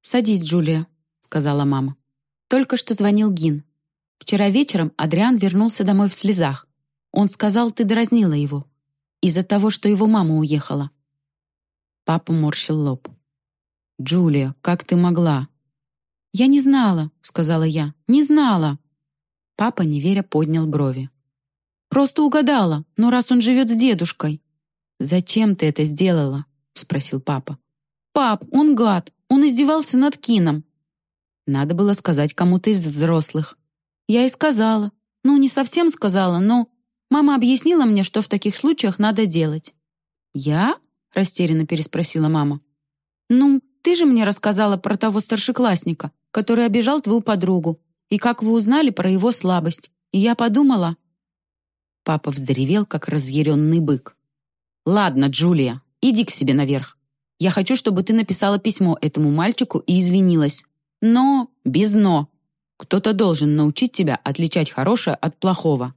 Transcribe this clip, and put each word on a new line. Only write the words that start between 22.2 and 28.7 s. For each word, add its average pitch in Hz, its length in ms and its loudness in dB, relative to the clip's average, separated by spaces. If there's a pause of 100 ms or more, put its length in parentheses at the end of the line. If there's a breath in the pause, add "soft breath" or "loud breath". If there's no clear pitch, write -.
угадала, 247 640 0 (100)
но 233 140 2
раз 247 220 0
он 247 100 4
живёт 247 280 2
с 233 40 0
дедушкой». 175 680 -2 (600)
«Зачем 185 560 0
ты 160 100 -2
это 151 180 0
сделала?» 151 640 0 (280)
спросил - 460 -6
папа. 139 380 -8 (560)
«Пап, 247 380 0
он 294 240 4